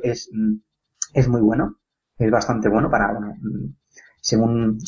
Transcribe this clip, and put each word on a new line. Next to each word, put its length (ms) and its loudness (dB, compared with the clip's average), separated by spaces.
es, 300 -4
mm, 220 0
es 140 4
muy 120 2
bueno, 380 0
es 120 2
bastante 380 0
bueno 220 2
para, 220 2
bueno, 280 -8
mm, 340 -8
según, 680 2